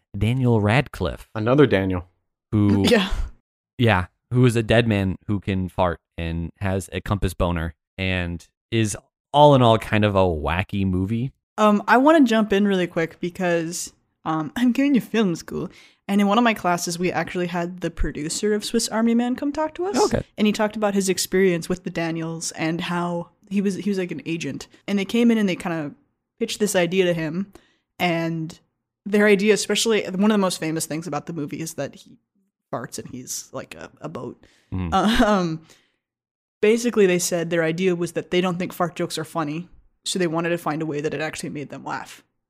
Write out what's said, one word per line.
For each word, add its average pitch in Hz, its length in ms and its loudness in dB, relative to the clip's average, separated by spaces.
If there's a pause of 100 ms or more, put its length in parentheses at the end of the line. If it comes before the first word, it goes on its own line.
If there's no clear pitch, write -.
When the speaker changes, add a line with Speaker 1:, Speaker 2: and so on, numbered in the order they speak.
(160)
Speaker 1:
Daniel 117 440 2
Radcliffe. 104 760 -2
Speaker 2:
Another 123 320 4
Daniel. 95 400 0 (460)
Speaker 1:
Who, 101 340 4
Speaker 3:
<laughs> - 40 4
Yeah. 202 180 2 (680)
Speaker 1:
yeah, 101 300 2 (260)
who 123 140 4
is 113 100 4
a 117 60 0
dead 113 260 4
man 98 280 0 (100)
who 104 140 -2
can 95 280 -4
fart 87 320 -2 (160)
and 82 340 -6 (100)
has 98 320 -4
a 90 80 -6
compass 95 340 -4
boner 85 400 -2 (220)
and 90 500 -4 (240)
is 110 260 0 (360)
all 147 220 8
in 131 80 8
all 113 160 8
kind 107 260 0
of 104 120 2
a 95 80 4
wacky 87 640 -2
movie. 95 460 -2 (240)
Speaker 3:
Um, 208 320 4
I 214 100 8
wanna 302 260 8
jump 220 280 2
in 202 160 2
really 185 180 2
quick 165 340 -4
because, 175 720 -4 (320)
um, 160 320 -4
I'm 247 160 4
going 277 220 2
to 226 60 6
film 208 340 0
school, 156 360 -8 (360)
and 202 140 0
in 202 80 4
one 202 100 4
of 240 60 4
my 226 100 2
classes, 175 440 -2
we 180 120 -2
actually 175 380 -4
had 175 320 -6
the 170 100 -4
producer 170 640 -4
of 208 100 -4
Swiss 233 240 -2
Army 226 260 0
Man 240 220 0
come 285 160 -4
talk 311 220 -4
to 349 120 -4
us. 392 180 -2
Speaker 1:
Okay. - 180 0 (140)
Speaker 3:
And 208 100 2
he 208 60 4
talked 214 240 -2
about 208 180 -2
his 196 140 0
experience 180 600 0
with 175 160 -4
the 185 60 -6
Daniels 165 600 -6
and 165 300 -4
how 175 480 -4 (200)
he 196 100 0
was, 196 160 0
he 190 140 -4
was, 196 80 0
like, 180 140 -4
an 156 140 -10
agent. 160 420 -8 (180)
And 202 120 0
they 196 80 0
came 233 240 4
in 226 80 4
and 208 100 0
they 170 80 0
kinda 165 360 -6 (460)
pitched - 220 -4
this 202 160 0
idea 180 300 2
to 175 80 2
him, 165 380 -6 (460)
and 165 600 -2 (480)
their 208 200 4
idea, 208 280 4
especially, 208 500 0
one 190 260 2
of 220 40 4
the 208 40 4
most 185 220 0
famous 160 260 -4
things 160 200 -8
about 147 200 -6
the 170 60 -10
movie 151 280 -8
is 160 140 -10
that 139 220 -8
he - 220 -20 (540)
farts 127 260 -10
and - 100 -12
he's, - 440 -12
like, - 220 -12
a, 82 160 -16 (100)
a - 80 -10
boat. 131 360 -12 (280)
Speaker 1:
Mm. 92 200 -4
Speaker 3:
Uh, 214 340 2
um, 175 360 0 (960)
basically, 214 460 2
they 180 120 4
said 170 320 -2
their 170 120 0
idea 170 340 0
was 170 160 -4
that - 180 -6
they 180 100 2
don't 180 180 -2
think 180 140 -6
fart 170 220 -4
jokes 170 240 -6
are 156 60 -6
funny, 156 440 -6 (360)
so - 140 -4
they 180 80 2
wanted 165 240 -2
to 170 80 -2
find 160 240 -4
a 160 40 -4
way 147 140 -4
that 151 140 -4
it 147 60 -6
actually 156 300 -8
made 139 200 -10
them 139 140 -16
laugh. 139 380 -12 (280)